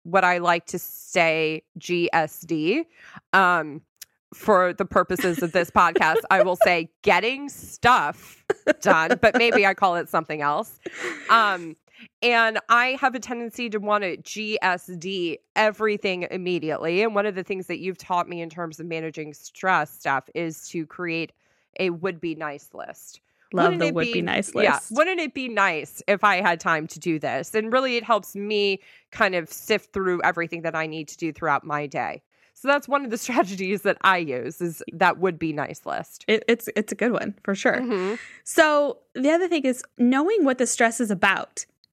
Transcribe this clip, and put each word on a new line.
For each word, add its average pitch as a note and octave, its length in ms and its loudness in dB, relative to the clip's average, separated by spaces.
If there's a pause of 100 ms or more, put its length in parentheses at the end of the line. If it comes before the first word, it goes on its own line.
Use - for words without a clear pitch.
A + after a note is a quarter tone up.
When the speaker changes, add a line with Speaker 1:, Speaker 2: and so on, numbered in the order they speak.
Speaker 1:
what F#3 200 2
I F3+ 140 2
like F3 300 0
to F3+ 120 -8
say D#3+ 840 -2 (140)
G F3 360 -2
S D#3 280 0
D, E3+ 440 -2 (480)
um, E3+ 480 2 (520)
for F3+ 400 4
the G3 120 -4
purposes F3+ 560 0
of E3+ 100 -2
this F3 200 0
podcast, E3+ 580 4
I F#3+ 140 6
will F#3 120 2
say F3 360 2 (100)
getting A#3+ 480 0
stuff - 960 0 (340)
done, E3+ 420 4
but G#3+ 160 6
maybe A#3 280 4
I G3 80 4
call F#3 220 2
it E3+ 120 -4
something D#3+ 340 -2
else. D3 380 -2 (520)
Um, F#3 440 2 (460)
and A3+ 380 2 (100)
I B3 320 4
have C4 140 2
a B3+ 40 -4
tendency A#3 520 -8
to G#3+ 80 -4
wanna G3+ 380 0
G G#3+ 440 -8
S F3+ 240 0
D F3 540 -6 (160)
everything G#3 720 0
immediately. F3 720 -2
And A3 140 0
one G3+ 100 2
of G#3 100 -4
the F#3 80 -8
things F#3+ 240 -8
that F3 120 -6
you've F#3 180 -6
taught F3 320 -4
me F3 120 -8
in E3 80 -8
terms D#3+ 300 -10
of E3 60 -12
managing D#3+ 480 -8
stress F3 580 -2
stuff C3+ 440 -4
is E3 340 -6
to D#3+ 160 -8
create E3 480 -6 (460)
a F#3 100 0
would-be E3+ 460 -6
nice D3+ 380 -12
list. - 480 -16 (300)
Speaker 2:
Love F3 140 4
Speaker 1:
Wouldn't F3 140 2
Speaker 2:
the E3 80 2
Speaker 1:
it E3+ 80 -2
Speaker 2:
would-be D#3+ 180 0
Speaker 1:
be F3 80 0
Speaker 2:
nice - 320 0
Speaker 1:
Yeah. F3+ 220 4
Speaker 2:
list. - 160 -8
Speaker 1:
Wouldn't E4+ 280 2
it D4+ 140 -4
be C4 160 -8
nice G3 580 0
if G3 160 2
I F#3+ 180 4
had F3 180 2
time E3 280 0
to - 120 -16
do D#3+ 200 -2
this? C#3 360 -4
And A3 180 -2
really, C4 240 2
it A3 60 -4
helps G#3+ 320 -2
me G3+ 440 -2 (320)
kind F#3+ 220 0
of E3+ 180 -4
sift - 400 -4
through F#3 320 -2
everything E3+ 380 -2
that D#3+ 140 -6
I D#3+ 100 -4
need D#3 240 -10
to - 80 -18
do D#3+ 160 -6
throughout D3+ 300 -2
my D3 240 -6
day. A#2+ 340 -6 (320)
So - 140 -10
that's C#4 200 0
one C#4 180 -2
of A#3 60 -8
the - 60 -6
<laughs> - 120 -10
strategies G3 540 -2
that F#3+ 180 0
I F#3+ 160 4
use C#3+ 440 -6
is E3+ 220 -6 (100)
that E3+ 260 2
would-be E3 340 -2
nice - 320 -8
list. - 420 -10
Speaker 2:
It, A3 200 0
it's, A#3 280 0
it's G#3+ 160 -4
a G#3+ 40 -6
good A#3 160 0
one, G#3 320 -4
for G3 120 -2
sure. G#3 220 0
Speaker 1:
Mm-hmm. A3 380 -2 (280)
Speaker 2:
So D4 560 2 (160)
the C4+ 160 2
other F4 160 2
thing E4 160 0
is B3+ 200 0 (140)
knowing D4 460 4
what B3+ 140 2
the B3 100 2
stress A3+ 320 0
is A3 120 0
about - 540 0 (280)